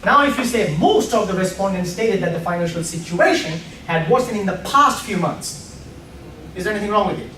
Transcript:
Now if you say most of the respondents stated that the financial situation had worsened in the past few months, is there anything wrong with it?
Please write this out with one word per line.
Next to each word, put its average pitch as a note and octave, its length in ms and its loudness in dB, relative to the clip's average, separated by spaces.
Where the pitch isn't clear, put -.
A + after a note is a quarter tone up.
Now C4+ 200 6
if C#4 120 2
you B3+ 80 -2
say F#3+ 320 2
most E4 360 4
of G3+ 140 4
the F#3 60 -2
respondents F3+ 580 0
stated A3 300 0
that E3 120 0
the E3 60 -2
financial E3+ 440 -2
situation E3+ 760 0
had E3 240 -2
worsened A#3+ 300 2
in G3+ 60 -4
the F#3 200 -2
past C#4 380 4
few G3+ 140 -4
months, - 600 -4
is F3+ 80 -8
there G#3 100 0
anything G3+ 180 -2
wrong G#3 160 4
with E3+ 120 -4
it? - 180 -10